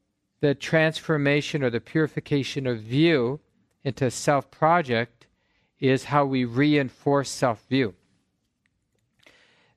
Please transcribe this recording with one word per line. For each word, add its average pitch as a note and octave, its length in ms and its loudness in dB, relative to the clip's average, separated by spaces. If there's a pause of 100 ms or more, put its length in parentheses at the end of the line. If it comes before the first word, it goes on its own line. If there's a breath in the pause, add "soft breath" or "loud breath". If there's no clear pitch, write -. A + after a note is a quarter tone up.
(400)
the C#3+ 140 2
transformation D3 1080 0
or A#2+ 60 0
the A2+ 100 -2
purification C#3+ 880 -2
of A#2+ 140 -4
view C3+ 600 0 (420)
into C3+ 240 -2
a A#2+ 40 -2
self C#3+ 400 -2
project D3 760 0 (540)
is C3 240 2
how C#3+ 200 2
we C3 200 0
reinforce C#3 840 0
self-view. B2 640 -2 (1800 soft breath)